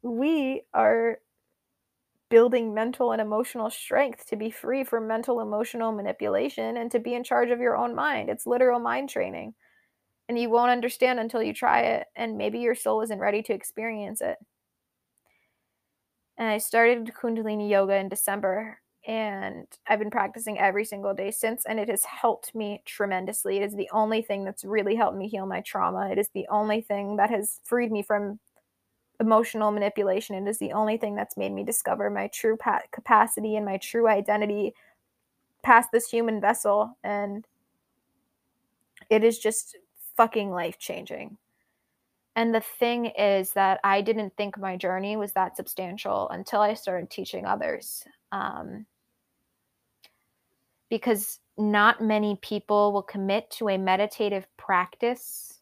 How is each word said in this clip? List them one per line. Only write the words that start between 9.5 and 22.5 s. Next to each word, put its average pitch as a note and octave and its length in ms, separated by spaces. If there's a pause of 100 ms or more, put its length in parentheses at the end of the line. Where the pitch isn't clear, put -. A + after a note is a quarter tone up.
And A#3+ 100
you A#3 120
won't A#3+ 200
understand B3 500
until A3+ 220
you A3 100
try A#3 300
it, - 340
and A3+ 200
maybe G#3 220
your A#3+ 160
soul A3 280
isn't G#3+ 180
ready G#3 240
to - 80
experience G#3+ 680
it. - 180 (2000)
And A3+ 120
I G#3+ 100
started A#3 560
Kundalini G#3+ 560
yoga G3 240
in G3 140
December, G3+ 720 (260)
and G3+ 600 (200)
I've G#3+ 140
been G#3+ 100
practicing G#3+ 480
every G3+ 260
single G3+ 300
day G3 160
since, A3+ 340
and A3 140
it G#3 100
has G3+ 160
helped - 520